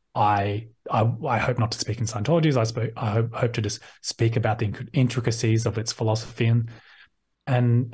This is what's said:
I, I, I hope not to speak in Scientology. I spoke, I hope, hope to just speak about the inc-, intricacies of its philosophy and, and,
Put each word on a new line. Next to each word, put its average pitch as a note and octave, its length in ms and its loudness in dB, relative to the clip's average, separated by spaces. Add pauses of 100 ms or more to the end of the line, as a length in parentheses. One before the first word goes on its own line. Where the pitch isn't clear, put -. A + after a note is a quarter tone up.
(160)
I, G#2 520 0 (220)
I, A#2 200 2 (160)
I A#2+ 120 0
hope A#2+ 200 -2
not A2 140 0
to - 60 -6
speak - 200 -6
in A2+ 60 -4
Scientology. D3 520 2
I A2+ 80 4
spoke, A2+ 320 -2
I A2 140 -2
hope, A2+ 240 0
hope A2+ 200 0
to G#2+ 80 -2
just G2+ 180 -4 (220)
speak - 340 0
about A2 220 0
the G#2+ 100 0
inc-, - 240 -8
intricacies A2+ 760 2
of G#2 120 -2
its A2 140 -4
philosophy A2+ 540 -2
and, A#2 240 2 (760)
and, B2 480 2